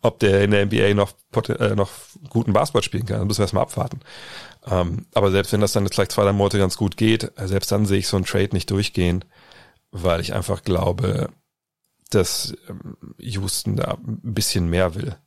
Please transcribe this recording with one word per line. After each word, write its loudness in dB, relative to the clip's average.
ob 0
der 6
in 4
der 4
N 2
B 2
A 4
noch 2
pot-, -2
äh, 0
noch 0
guten 0
Basketball 2
spielen -4
kann. -2
Da -2
müssen -2
wir 2
erst -6
mal 2
abwarten. -4
Ähm, -2
aber 2
selbst 0
wenn 2
das 2
dann 0
jetzt -4
vielleicht 0
zwei, 2
drei 4
Monate 2
ganz 2
gut -2
geht, 0
äh, -6
selbst -2
dann 2
sehe 2
ich -2
so 0
einen 0
Trade 0
nicht -2
durchgehen, 0
weil 0
ich -6
einfach -4
glaube, 0
dass, 0
ähm, -14
Houston -4
da -2
ein -8
bisschen 0
mehr 2
will. -8